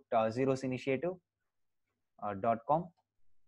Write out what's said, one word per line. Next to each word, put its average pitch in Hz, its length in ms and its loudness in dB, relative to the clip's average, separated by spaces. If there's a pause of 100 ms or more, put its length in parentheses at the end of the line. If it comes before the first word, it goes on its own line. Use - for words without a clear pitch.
(140)
uh, 110 160 4
Zeros 131 320 0
Initiative, 135 500 -2 (1080)
uh, 104 120 -4
dot 113 240 2 (100)
com 165 180 2 (600)